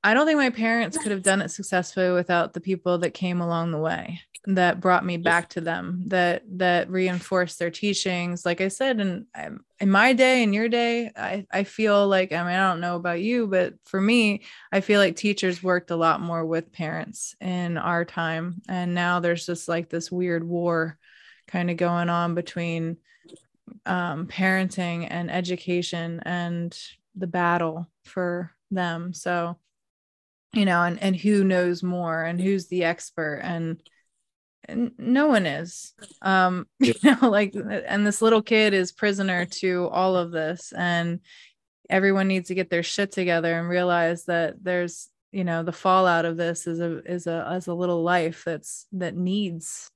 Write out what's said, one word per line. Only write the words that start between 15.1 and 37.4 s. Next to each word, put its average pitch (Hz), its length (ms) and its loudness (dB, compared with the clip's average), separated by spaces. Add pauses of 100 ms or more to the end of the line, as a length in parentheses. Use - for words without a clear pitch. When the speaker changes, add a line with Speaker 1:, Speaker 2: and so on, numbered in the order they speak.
Speaker 1:
teachers 196 460 0
worked 180 280 0
a 170 60 -2
lot 165 240 4
more 170 240 -4
with 165 260 -2
parents - 680 -8
in 175 360 -2
our 170 280 0
time. 170 640 -6
And 175 240 -2
now 175 260 2
there's 170 260 0
just, 170 220 -6
like, 170 220 -2
this 165 220 -6
weird 180 340 -2
war 170 520 -2 (500)
kinda 175 260 -2
going 175 360 0
on 170 260 0
between, 165 600 -6 (880)
um, 175 420 -4
parenting 185 840 -2
and 175 220 -6
education 175 960 -4
and 170 520 -4 (380)
the 185 120 -6
battle 170 600 0 (180)
for 175 460 -4 (200)
them. 175 420 -4
So, 170 440 -4 (960)
you 214 120 4
know, 175 180 4
and, 175 200 -2
and 190 120 2
who 202 280 4
knows 180 400 2
more 170 400 -2
and 170 180 -2
who's 190 260 0
the 180 180 0
expert, 165 580 -4
and, 165 380 -6 (840)
and 240 340 -4
no 269 300 2
one 214 180 4
is, 160 480 -8 (280)
um, 185 520 2
<laughs> - 60 -20
Speaker 2:
Yeah. 240 140 6 (100)
Speaker 1:
you 277 180 8
know, 254 80 6
like, 202 260 2